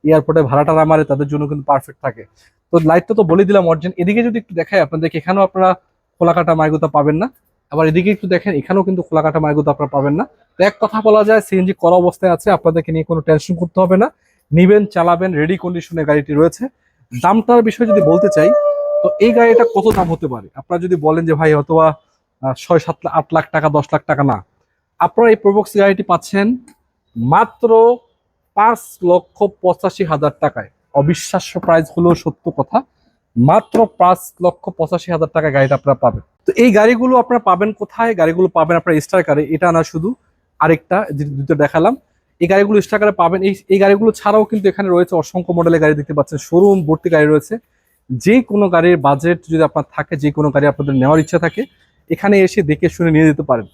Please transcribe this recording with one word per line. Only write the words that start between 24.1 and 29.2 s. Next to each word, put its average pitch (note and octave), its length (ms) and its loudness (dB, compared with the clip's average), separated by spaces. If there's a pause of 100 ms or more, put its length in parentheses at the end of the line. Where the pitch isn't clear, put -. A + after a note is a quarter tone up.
না, G#2+ 60 -4 (600)
আপনারা A3+ 340 0
এই G#3+ 100 2
প্রবক্স G3+ 340 0
গাড়িটি G3 260 2
পাচ্ছেন G3 440 -2 (680)
মাত্র F#3 540 0 (880)
পাঁচ A3 220 0 (240)
লক্ষ F3 340 0 (240)